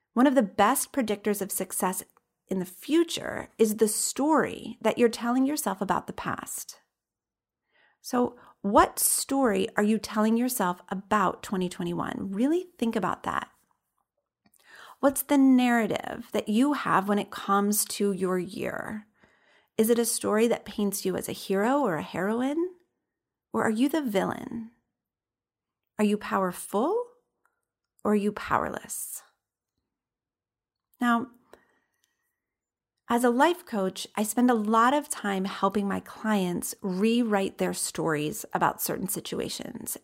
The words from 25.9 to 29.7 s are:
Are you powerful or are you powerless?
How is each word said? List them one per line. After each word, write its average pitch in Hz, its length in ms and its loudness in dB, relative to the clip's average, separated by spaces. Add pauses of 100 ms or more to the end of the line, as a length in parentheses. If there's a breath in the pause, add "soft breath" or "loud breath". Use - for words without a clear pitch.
Are 214 80 2
you 208 120 2
powerful 208 880 -2 (960)
or 214 120 2
are - 20 6
you 208 160 0
powerless? - 880 -4 (1800)